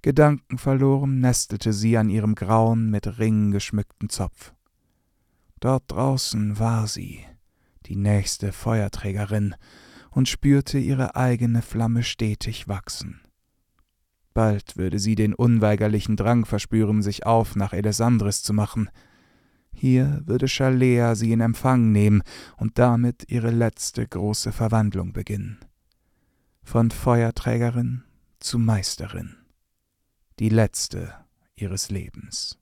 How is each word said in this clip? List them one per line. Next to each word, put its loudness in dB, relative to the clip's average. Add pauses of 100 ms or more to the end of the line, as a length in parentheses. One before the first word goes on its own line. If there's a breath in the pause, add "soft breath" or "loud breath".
Gedankenverloren 2
nestelte 0
sie 2
an 2
ihrem 0
grauen, 2
mit -4
Ringen 2
geschmückten -4
Zopf. -8 (1040)
Dort 0
draußen -2
war 0
sie, -12 (680)
die -8
nächste 0
Feuerträgerin, -4 (560 loud breath)
und 0
spürte 2
ihre -2
eigene 2
Flamme -2
stetig -6
wachsen. -10 (1120)
Bald 0
würde -2
sie 0
den 2
unweigerlichen 2
Drang 2
verspüren, 0
sich -4
auf 2
nach -2
Elesandris 0
zu -2
machen. -2 (840 soft breath)
Hier 2
würde 2
Shalea 2
sie 0
in 2
Empfang 2
nehmen 6 (340 loud breath)
und -4
damit 2
ihre -2
letzte -2
große -4
Verwandlung 0
beginnen. -8 (1040)
Von 0
Feuerträgerin -2 (360)
zu -6
Meisterin. -2 (1000)
Die 2
letzte 0 (420)
ihres -8
Lebens. -10